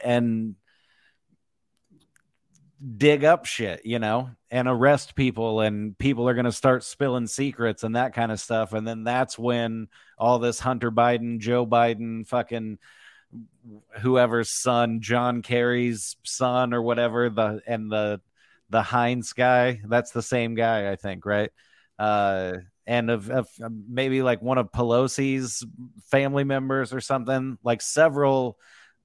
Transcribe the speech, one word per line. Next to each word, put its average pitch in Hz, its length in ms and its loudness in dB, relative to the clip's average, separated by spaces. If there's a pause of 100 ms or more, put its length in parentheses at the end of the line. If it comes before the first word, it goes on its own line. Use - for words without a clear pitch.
and 113 520 0 (2500)
dig 147 260 4
up 170 220 6
shit, 98 400 -6
you 117 140 -2
know, 117 320 -2 (200)
and 123 160 0
arrest 131 480 2
people, 113 460 0
and 104 360 -2
people 123 300 0
are 127 60 2
gonna 120 180 0
start 127 320 2
spilling 127 440 -4
secrets 117 560 -2
and 113 120 -2
that 123 180 0
kind 117 160 0
of 110 120 -6
stuff. 110 320 -2
And 110 120 -4
then 113 200 -8
that's 127 340 -2
when 117 480 -2 (300)
all 120 200 4
this 117 220 0
Hunter 120 320 -2
Biden, 117 480 2
Joe 120 260 0
Biden, 113 600 0
fucking 113 500 -4 (1200)
whoever's 120 480 2
son, 120 500 0
John 120 420 0
Kerry's 120 840 -2
son 123 500 -2
or 120 80 0
whatever, 120 480 2
the, 107 360 -2
and 110 240 -4
the, 104 300 -2 (480)
the 113 140 2
Heinz 120 520 -2
guy, 123 520 4
that's 117 240 0
the 117 140 -6
same 117 320 -2
guy, 110 360 0
I 98 40 -4
think, 92 280 -10
right? 104 280 0 (480)
Uh, 98 540 0 (340)
and 117 240 0
of, 107 180 -4
of 127 180 -2 (220)
maybe, 123 540 -2
like, 120 180 2
one 127 160 0
of 113 140 0
Pelosi's 127 920 0 (460)
family 139 340 2
members 135 480 -2
or 131 80 -6
something, 131 640 -4
like, 120 200 0
several 139 720 2 (480)